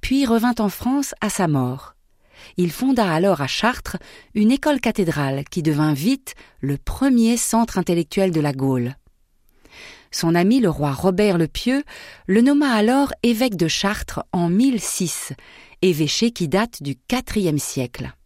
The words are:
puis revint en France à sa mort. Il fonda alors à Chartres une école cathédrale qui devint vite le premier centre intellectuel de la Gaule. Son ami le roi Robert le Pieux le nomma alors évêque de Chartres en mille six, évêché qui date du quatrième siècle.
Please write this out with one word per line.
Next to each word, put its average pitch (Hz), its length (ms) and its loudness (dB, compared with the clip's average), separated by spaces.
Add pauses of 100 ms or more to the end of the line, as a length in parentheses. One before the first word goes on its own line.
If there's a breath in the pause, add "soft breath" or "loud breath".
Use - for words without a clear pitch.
puis 269 240 0
revint 233 340 2
en 214 80 0
France 269 540 -2
à 202 80 -2
sa 190 180 -2
mort. 131 480 -2 (640 loud breath)
Il 180 120 2
fonda 240 400 0
alors 170 300 2
à 139 80 -2
Chartres - 480 -2 (400 loud breath)
une 214 160 4
école 277 300 0
cathédrale 147 640 -2
qui - 180 -6
devint 151 300 2
vite 196 420 -2 (240 soft breath)
le 139 180 -4
premier 240 600 0
centre 226 400 0
intellectuel 180 540 0
de 160 100 0
la 147 100 0
Gaule. 131 460 -2 (1120 loud breath)
Son 165 240 0
ami 196 240 4
le 214 100 2
roi 147 220 -2
Robert 185 460 2
le 165 100 2
Pieux 269 360 -2 (440 loud breath)
le 202 140 4
nomma 285 320 4
alors 214 400 2 (100)
évêque 233 320 2
de 160 140 0
Chartres - 640 -4
en 175 160 0
mille 226 320 2
six, - 500 -6 (500 loud breath)
évêché 180 500 2
qui 170 180 -4
date 202 340 -2
du 139 140 -6
quatrième 202 640 -2
siècle. - 520 -8 (140)